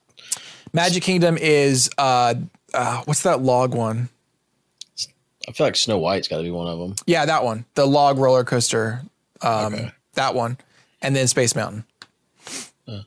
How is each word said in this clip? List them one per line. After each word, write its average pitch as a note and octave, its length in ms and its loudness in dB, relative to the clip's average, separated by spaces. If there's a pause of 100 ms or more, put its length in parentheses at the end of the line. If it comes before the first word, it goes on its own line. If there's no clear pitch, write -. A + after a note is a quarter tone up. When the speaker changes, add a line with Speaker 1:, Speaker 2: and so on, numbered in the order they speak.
(720)
Speaker 1:
Magic F3 300 0
Kingdom E3+ 380 4
is, C#3+ 580 4
uh, B2 360 4 (400)
uh, A#2 300 -2
what's D3 200 -2
that D3+ 180 2
log B2+ 320 2
one? A#2 340 -2 (1400)
Speaker 2:
I - 40 -12
feel D3+ 140 0
like D#3 100 -2
Snow G#2+ 220 0
White's F2+ 300 -2
gotta D#2+ 160 -4
be E2+ 60 -6
one E2+ 180 -6
of E2+ 120 -8
'em. F2+ 140 -8 (120)
Speaker 1:
Yeah, E3 180 2
that D#3 200 0
one. A#2 200 -4 (100)
The C#3 120 2
log C#3 320 4
roller B2+ 260 4
coaster. A#2 580 -2 (400)
Um, G#2+ 320 -2
Speaker 2:
Okay. A2+ 180 -8 (220)
Speaker 1:
that C3+ 200 -2
one. A#2+ 240 -2 (440)
And C3+ 140 0
then C3 120 2
Space B2 280 0
Mountain. G#2+ 280 -6 (1040)
Speaker 2:
Huh. G#2 180 -12